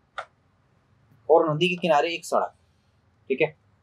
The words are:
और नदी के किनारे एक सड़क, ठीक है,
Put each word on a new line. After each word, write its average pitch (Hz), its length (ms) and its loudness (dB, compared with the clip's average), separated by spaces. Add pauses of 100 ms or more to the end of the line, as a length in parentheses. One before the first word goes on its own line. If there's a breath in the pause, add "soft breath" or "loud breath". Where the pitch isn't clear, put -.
(1300)
और 160 200 4
नदी 160 200 0
के 180 80 -4
किनारे 170 360 0
एक 165 120 -12
सड़क, 101 280 -4 (760)
ठीक 131 120 -2
है, 156 60 0 (360)